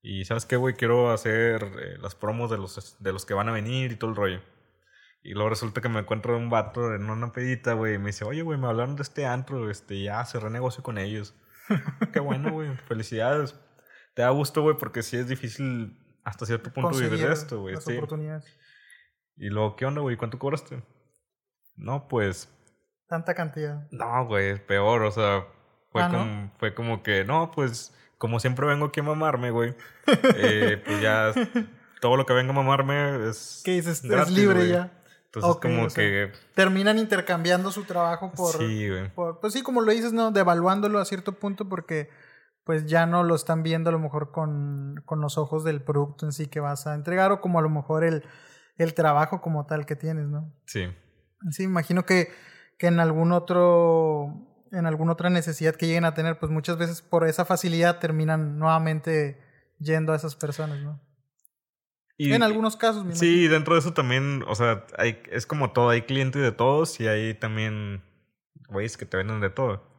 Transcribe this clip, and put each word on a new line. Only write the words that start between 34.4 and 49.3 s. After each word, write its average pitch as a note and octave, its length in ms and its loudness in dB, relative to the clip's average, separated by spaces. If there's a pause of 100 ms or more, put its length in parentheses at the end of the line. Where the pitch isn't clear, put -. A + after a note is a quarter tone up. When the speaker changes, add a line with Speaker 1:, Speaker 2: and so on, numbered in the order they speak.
Speaker 1:
güey". F3 100 4
Speaker 2:
ya. F3 240 0 (320)
Speaker 1:
Entonces, F3+ 300 0
Speaker 2:
Ok, E3+ 80 -12
Speaker 1:
como A2+ 220 2
Speaker 2:
o A2 40 -2
sea, - 140 0
Speaker 1:
que G2+ 280 0 (240)
Speaker 2:
terminan F#3+ 440 4
intercambiando F#3 720 0
su G3 140 -8
trabajo F3 500 -2
por, E3+ 220 0
Speaker 1:
Sí, G#2+ 320 -2
güey. F#2+ 240 -4
Speaker 2:
por... E3+ 260 -6
pues G#3+ 140 -4
sí, C4 100 -2
como B3 180 0
lo A3 100 4
dices, A#3 220 2
¿no? A3+ 180 2
Devaluándolo G3 680 4
a F#3 60 0
cierto F#3+ 340 -6
punto G3 300 -6
porque, D#3+ 400 -6 (560)
pues, D#3 220 0
ya E3 200 4
no F3 160 4
lo E3+ 120 4
están D#3+ 280 0
viendo E3 260 0
a E3+ 40 2
lo D#3+ 60 0
mejor D3+ 320 -4
con, C#3+ 760 -6
con D3+ 160 -2
los D3 180 -2
ojos D#3 240 -2
del D3 200 -2
producto D3 440 -2
en D3 60 -4
sí D3+ 140 -6
que D3+ 120 -6
vas C#3+ 280 -4
a D3+ 80 -4
entregar F3+ 360 2
o G3 100 0
como F3 180 2
a - 20 4
lo D#3 80 2
mejor D#3 340 0
el, E3 200 0 (540)
el E3 180 0
trabajo D#3 460 2